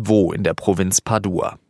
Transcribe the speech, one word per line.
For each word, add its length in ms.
Vo 280
in 120
der 100
Provinz 480
Padua. 560